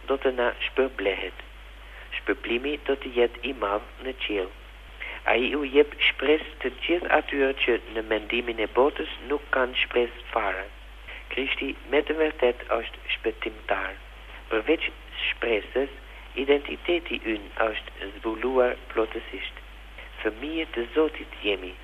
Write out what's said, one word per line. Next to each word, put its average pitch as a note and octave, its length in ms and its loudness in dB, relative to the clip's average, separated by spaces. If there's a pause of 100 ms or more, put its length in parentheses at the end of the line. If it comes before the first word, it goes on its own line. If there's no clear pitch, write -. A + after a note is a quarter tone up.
do C#3 120 2
të C3+ 160 2
na B2 280 2
shpërblehet. G2 840 0 (680)
Shpërblimi A#2+ 680 -2
do C#3 140 2
të C3 160 -10
jetë A#2+ 320 2
i C3 100 -2
madh G#2 300 0 (140)
në B2+ 180 -8
qiell. G2 380 -2 (720)
Ai A#2 280 4
u C#3+ 140 0
jep C3+ 340 8
shpresë - 600 4
të - 160 -2
gjithë - 360 2
atyre C#3 420 4
që A#2+ 220 4 (120)
në A2 180 -2
mendimin A2+ 580 0
e G2+ 40 0
botës - 440 4 (100)
nuk C#3+ 280 -2
kanë B2+ 260 4
shpresë - 520 2
fare. G2 360 0 (640)
Krishti C3+ 480 -2 (120)
me C#3+ 140 4
të D3+ 160 0
vërtet D3+ 540 4
është A#2 400 -2
shpëtimtar. G2 880 -2 (480)
Përveç B2+ 420 2 (320)
shpresës, A#2+ 720 0 (420)
identiteti C#3+ 880 2
ynë G#2 380 -4
është G#2+ 520 -2
zbuluar B2 760 2
plotësisht. - 800 -4 (520)
Fëmijë D3 560 -4
të A#2 180 -2
Zotit - 500 0
jemi. F#2 340 -2 (100)